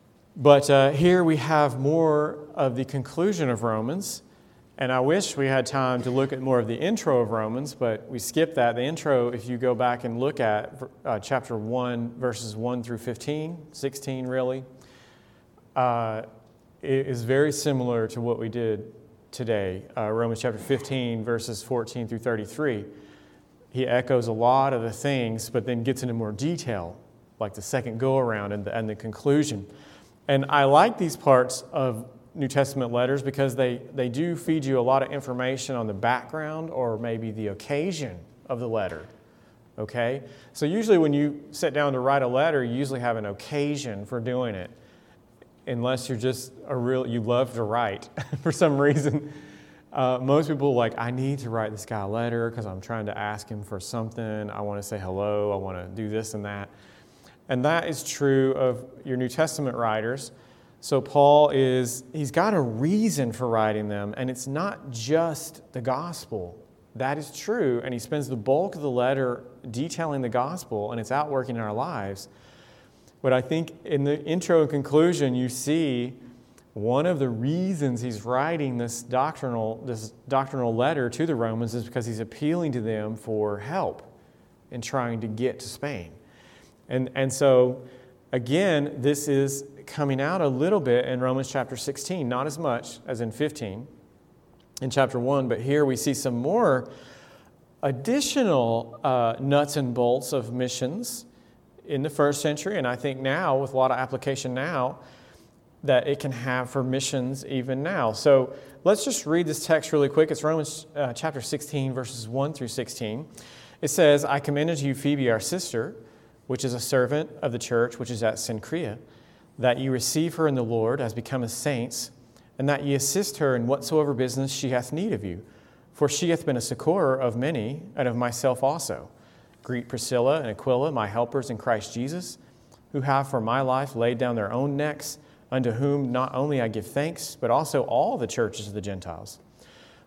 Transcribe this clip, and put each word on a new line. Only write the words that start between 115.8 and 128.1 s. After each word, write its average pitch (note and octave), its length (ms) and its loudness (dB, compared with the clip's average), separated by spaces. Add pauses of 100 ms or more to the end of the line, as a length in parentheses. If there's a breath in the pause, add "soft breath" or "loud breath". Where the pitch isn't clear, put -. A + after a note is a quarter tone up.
which B2+ 160 -4
is B2 100 -2
a B2 60 -4
servant C3 520 0 (100)
of C3 100 -2
the A#2 80 -4
church A#2+ 400 0
which B2 100 -6
is A#2 140 -4
at A2 120 2
Cenchrea, A#2+ 640 -6 (640 loud breath)
that B2 180 4
you C3 140 -2
receive D#3 440 0
her D#3+ 120 2
in C#3 80 2
the B2 80 0
Lord A2+ 360 0
as A2+ 140 -4
becometh A#2 380 -4
saints, B2 580 -4 (480 loud breath)
and C3+ 100 0
that C#3+ 160 0
ye C#3 120 2
assist F#3+ 420 -2
her C#3 180 2
in A#2 120 0
whatsoever C#3+ 460 2
business C3+ 380 -2
she - 180 -4
hath B2 220 0
need F#3 220 -2
of G2+ 100 -4
you. F2+ 220 -8 (480 loud breath)
For C#3+ 160 2
she E3+ 220 0
hath E3+ 140 0
been C3 120 0
a A2+ 40 -2
succorer D3 540 2
of A#2+ 220 0
many, C3+ 460 -2 (120)
and B2+ 120 0
of A#2 80 0